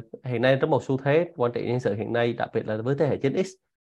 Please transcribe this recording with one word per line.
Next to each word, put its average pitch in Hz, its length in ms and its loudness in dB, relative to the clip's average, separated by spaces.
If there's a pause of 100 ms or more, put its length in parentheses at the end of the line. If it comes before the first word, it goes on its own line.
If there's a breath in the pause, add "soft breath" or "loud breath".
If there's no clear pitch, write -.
(240)
hiện 123 180 -2
nay 131 200 6
trong 156 80 0
một 135 140 2
xu 131 140 0
thế 156 380 2
quản 120 160 0
trị 110 160 -4
nhân 120 120 0
sự 107 140 0
hiện 104 200 -4
nay, 117 200 2
đặc 120 200 -4
biệt 113 140 -2
là 107 100 -2
với 120 180 -2
thế 147 120 2
hệ 107 100 0
chín 135 260 0
X 196 40 -4 (380)